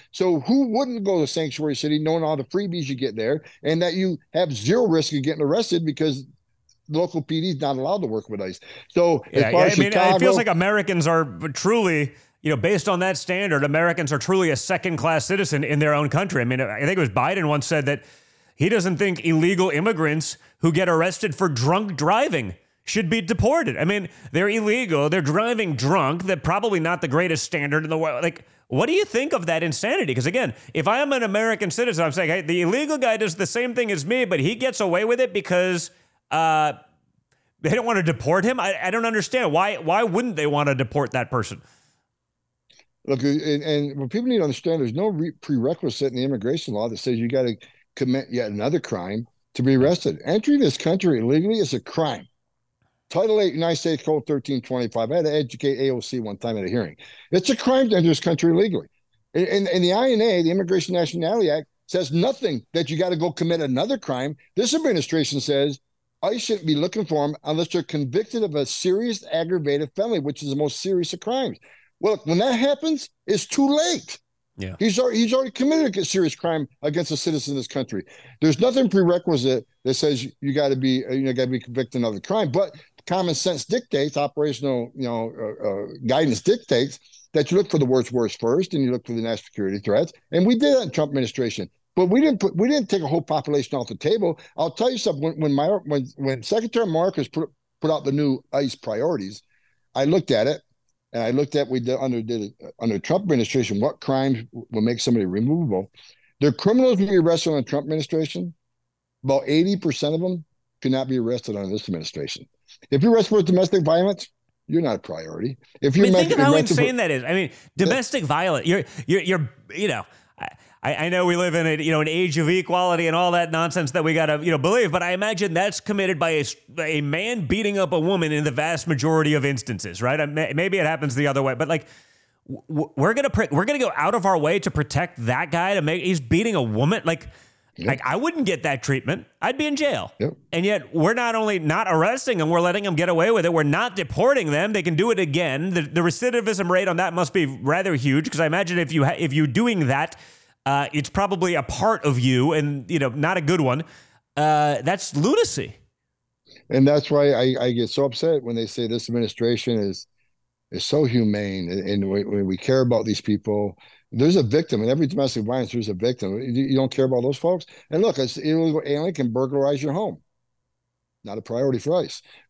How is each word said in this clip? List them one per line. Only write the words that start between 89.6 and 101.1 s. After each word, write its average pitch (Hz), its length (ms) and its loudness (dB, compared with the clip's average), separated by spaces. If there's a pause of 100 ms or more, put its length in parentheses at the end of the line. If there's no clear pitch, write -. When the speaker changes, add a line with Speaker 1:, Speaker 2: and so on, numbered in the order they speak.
Speaker 1:
threats. 110 340 0 (180)
And 180 160 2
we 247 80 4
did 277 220 4
that 254 60 2
in 175 100 -6
Trump 151 180 0
administration, 120 580 -4 (280)
but 185 100 4
we 208 140 4
didn't 285 180 4
put, - 160 0
we 196 140 2
didn't 269 220 0
take 196 120 0
a 143 60 -4
whole 165 140 0
population 147 540 -2
off 123 120 -4
the 110 80 -10
table. 175 420 0 (180)
I'll 160 140 -2
tell 240 200 0
you 247 80 -6
something. 151 260 -2
When, 151 160 -4
when 151 120 2
my, 143 160 2 (180)
when, 143 200 -2 (100)
when 135 280 -4
Secretary 226 420 0
Marcus 165 400 0
put, - 240 -6 (300)
put 151 100 0
out 151 140 0
the 135 80 -2
new 143 400 0
ice 135 240 -2
priorities, 110 640 -4 (540)
I 135 80 2
looked 160 260 2
at 113 160 4
it, 147 140 -2 (540)